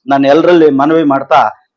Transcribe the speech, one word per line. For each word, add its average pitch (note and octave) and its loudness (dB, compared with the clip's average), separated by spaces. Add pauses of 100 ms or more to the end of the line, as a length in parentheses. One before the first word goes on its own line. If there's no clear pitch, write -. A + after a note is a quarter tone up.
ನಾನು C#3 -2
ಎಲ್ಲರಲ್ಲಿ D#3+ 2
ಮನವಿ D3+ -2
ಮಾಡ್ತಾ, C3+ -2 (280)